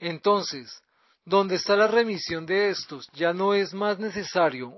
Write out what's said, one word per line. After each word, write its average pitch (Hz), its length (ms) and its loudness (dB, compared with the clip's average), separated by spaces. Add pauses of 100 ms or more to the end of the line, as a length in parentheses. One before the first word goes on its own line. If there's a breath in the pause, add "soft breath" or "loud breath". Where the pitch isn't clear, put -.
Entonces, 170 840 -2 (420)
¿dónde 190 300 2
está 202 220 2
la 214 100 6
remisión 208 580 0
de 196 240 2
estos? 151 440 -8
Ya 170 200 0
no 196 220 2
es 196 180 0
más 202 280 -2
necesario 165 760 -2